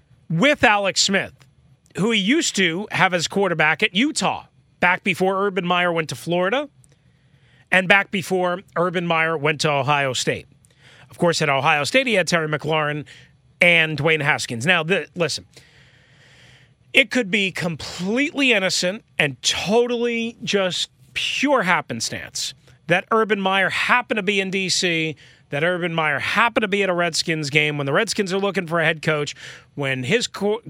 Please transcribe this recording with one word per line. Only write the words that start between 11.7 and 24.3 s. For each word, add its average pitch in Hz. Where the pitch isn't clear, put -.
State, 262
he 226
had 185
Terry 160
McLaurin 151
and 165
Dwayne 156
Haskins. 127
Now, 175
the, 160
listen, 165
it 262
could 240
be 196
completely 220
innocent 185
and 143
totally 233
just 190
pure 262
happenstance 127
that 180
Urban 220
Meyer 190
happened 240
to 202
be 196